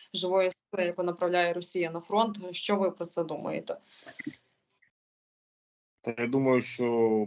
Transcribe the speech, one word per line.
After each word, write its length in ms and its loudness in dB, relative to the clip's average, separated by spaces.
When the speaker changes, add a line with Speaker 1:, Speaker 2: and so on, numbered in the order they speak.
Speaker 1:
живої 380 2
сили, 360 -4
яку 160 -4
направляє 500 2
Росія 380 -2
на 80 -6
фронт. 380 0
Що 240 0
ви 160 2
про 140 -8
це 180 -2
думаєте? 540 -6
Speaker 2:
Та 160 -6
я 100 -2
думаю, 340 4
що 240 0